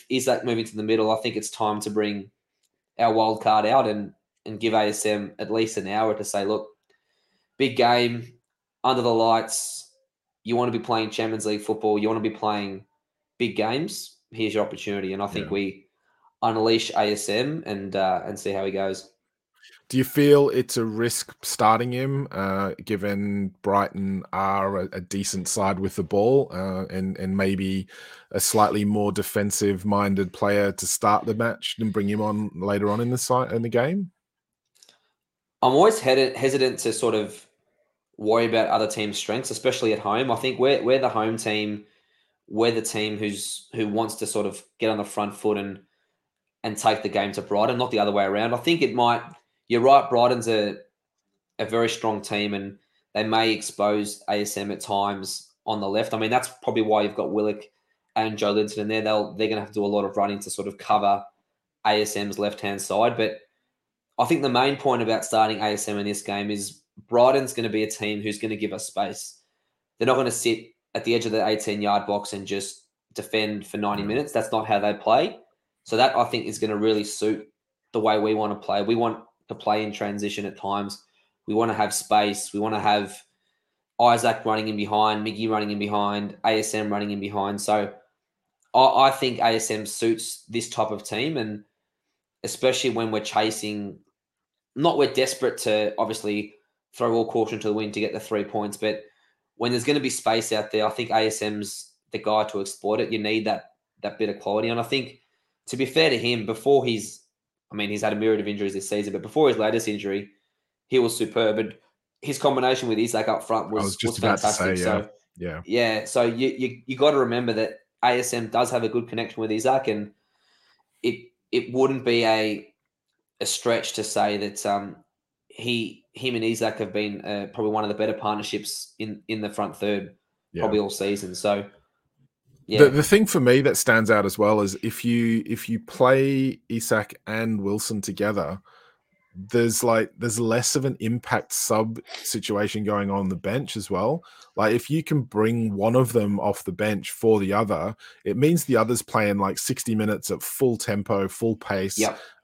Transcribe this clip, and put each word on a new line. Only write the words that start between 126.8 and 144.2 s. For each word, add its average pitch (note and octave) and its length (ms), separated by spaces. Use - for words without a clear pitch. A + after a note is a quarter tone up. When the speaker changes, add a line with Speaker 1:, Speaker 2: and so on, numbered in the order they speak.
Speaker 1:
been, G#2 320
uh, G2+ 300
probably G#2+ 180
one G#2+ 120
of G#2 40
the G2+ 60
better - 180
partnerships - 840
in, G#2+ 300
in A2 120
the G#2 100
front G2+ 260
third, G2+ 400
Speaker 2:
Yeah. E2+ 100
Speaker 1:
probably G#2 180
all G2+ 100
season. G2 440
So, G2+ 300
yeah. G#2+ 180
Speaker 2:
The, C3+ 60
the C#3+ 120
thing G3+ 240
for F3 140
me B2+ 220
that C3+ 140
stands A2+ 340
out G#2 140
as G2 140
well G#2+ 220
is G2 220
if A2+ 220
you, A#2 400
if - 240
you A2+ 120
play C3+ 880
Isak A2+ 460
and A2 340
Wilson G2+ 400
together, G2 600
there's, A2 480
like, A2+ 340
there's A2 220
less A#2 380
of C3+ 80
an C3+ 160
impact A2+ 540
sub A2+ 440
situation G#2 640
going G2+ 260
on G2 200
the F#2 60
bench G#2 400
as G2+ 140
well. A2 320